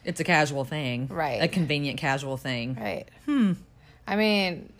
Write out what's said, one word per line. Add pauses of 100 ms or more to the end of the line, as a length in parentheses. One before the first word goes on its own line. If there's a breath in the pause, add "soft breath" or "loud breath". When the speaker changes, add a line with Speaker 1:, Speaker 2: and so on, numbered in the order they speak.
Speaker 1:
It's
a
casual
thing.
Speaker 2:
Right.
Speaker 1:
A
convenient
casual
thing.
Speaker 2:
Right. (200)
Speaker 1:
Hmm. (540 soft breath)
Speaker 2:
I
mean,